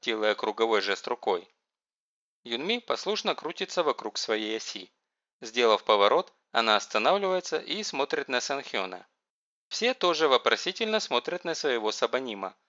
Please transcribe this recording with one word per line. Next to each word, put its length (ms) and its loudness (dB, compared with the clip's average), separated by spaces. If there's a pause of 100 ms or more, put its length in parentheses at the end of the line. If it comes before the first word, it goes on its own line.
делая 340 0
круговой 460 0
жест 260 -2
рукой. 400 -2 (960)
Юнми 360 -4
послушно 560 -4
крутится 480 -4
вокруг 340 -2
своей 400 -2
оси. 340 -12 (500)
Сделав 420 4
поворот, 500 4 (180)
она 260 4
останавливается 800 0
и 260 -6
смотрит 460 -4
на 100 0
Сан 240 -6
Хёна. 420 -6 (600)
Все 260 -2
тоже 360 2
вопросительно 720 2
смотрят 420 -2
на 100 -4
своего 380 0
Сабанима, 640 -4 (140)